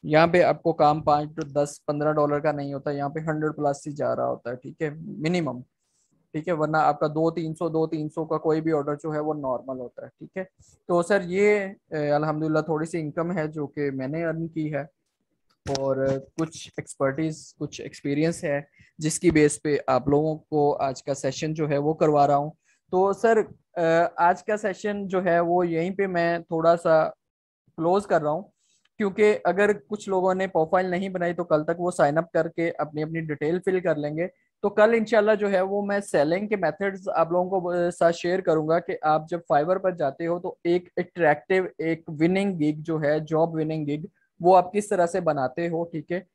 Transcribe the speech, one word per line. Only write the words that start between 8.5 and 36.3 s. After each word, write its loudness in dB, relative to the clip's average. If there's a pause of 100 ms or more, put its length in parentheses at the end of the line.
भी -2
order -2
जो -8
है -2
वो -2
normal -6
होता -12
है, -16
ठीक -20
है। -8 (440)
तो 2
सर 2
ये, 2 (340)
अ, -6
अल्हम्दुलिल्लाह 0
थोड़ी -2
सी -6
इनकम -4
है -2
जो -6
कि -4
मैंने -6
earn -4
की -6
है -6 (800)
और 0 (200)
कुछ -6
expertise, -4 (180)
कुछ -10
experience -2
है -4 (320)
जिसकी 2
base 4
पे 2 (120)
आप 2
लोगों 2
को 0
आज -2
का -4
session -4
जो -2
है 0
वो 0
करवा 4
रहा 4
हूँ। -2 (400)
तो 2
सर, 2 (400)
अ, 2
आज 4
का -2
session -4
जो 0
है 2
वो 2
यहीं -2
पे -2
मैं 0
थोड़ा 4
सा 4 (760)
close 2
कर 2
रहा -2
हूँ, -6 (500)
क्योंकि 4 (140)
अगर 4
कुछ -6
लोगों 2
ने -2
profile 0
नहीं -2
बनाई -2
तो -4
कल 2
तक -2
वो 0
sign 2
up -2
करके 0
अपनी, -6
अपनी -6
detail -2
fill -2
कर 0
लेंगे। -4 (380)
तो 2
कल 4
इंशाल्लाह 2
जो -2
है 2
वो -2
मैं -2
selling 0